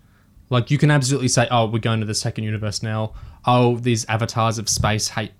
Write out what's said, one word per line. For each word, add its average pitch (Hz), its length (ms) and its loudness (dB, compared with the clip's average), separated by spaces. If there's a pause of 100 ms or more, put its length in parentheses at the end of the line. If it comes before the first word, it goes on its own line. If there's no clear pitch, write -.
(500)
Like, 123 220 0
you 147 60 4
can 147 120 4
absolutely 135 380 2
say, 120 240 2
"Oh, 117 160 4
we're 113 120 -2
going 113 200 0
to 107 60 -4
the 104 100 -4
second - 280 -4
universe 107 380 -6
now. 110 320 -4 (320)
Oh, 123 320 4
these 120 300 0
avatars 113 500 0
of 107 120 -8
space 107 400 0
hate 110 300 -6